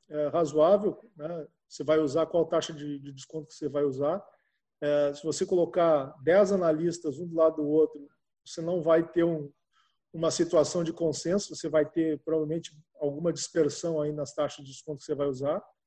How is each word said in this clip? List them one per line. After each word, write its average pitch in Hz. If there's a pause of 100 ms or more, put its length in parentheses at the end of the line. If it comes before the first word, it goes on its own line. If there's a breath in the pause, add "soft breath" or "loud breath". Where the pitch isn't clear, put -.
é, 151
razoável, 165 (160)
né? 156 (220)
Você -
vai 156
usar 156
qual 165
taxa 165
de, 147
de 139
desconto 147
que -
você 151
vai 143
usar. 143 (640 soft breath)
É, 147
se 143
você 160
colocar 165
dez 185
analistas 160
um 175
do 165
lado 160
do 147
outro, 151 (340)
você -
não 170
vai 165
ter 170
um, 156 (600)
uma 160
situação 170
de 165
consenso, 165
você 160
vai 151
ter 156
provavelmente 160 (280)
alguma 151
dispersão 160
aí 147
nas 147
taxas 147
de 135
desconto 143
que -
você 156
vai 143
usar. 139 (220)